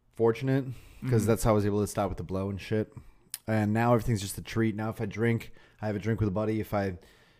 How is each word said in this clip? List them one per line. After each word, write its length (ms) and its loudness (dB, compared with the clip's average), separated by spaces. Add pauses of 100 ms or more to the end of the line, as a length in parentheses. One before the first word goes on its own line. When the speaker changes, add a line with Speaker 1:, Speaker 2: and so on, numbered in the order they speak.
(140)
Speaker 1:
fortunate 500 2 (380)
'cause 200 2
Speaker 2:
Mm-hmm. 40 0
Speaker 1:
that's 160 2
how 80 4
I 40 6
was 120 4
able 140 2
to 80 0
stop 220 -2
with 80 -8
the 60 -6
blow 240 -4
and 120 -6
shit. 320 -4 (560)
And 240 2
now 220 4
everything's 280 2
just 160 -8
a 40 -8
treat. 340 0
Now 140 -4
if 100 -8
I 60 -4
drink, 460 -2 (300)
I 60 -4
have 80 -2
a 20 -4
drink 220 -2
with 80 2
a 40 0
buddy. 280 0
If 140 -8
I, 200 0 (460)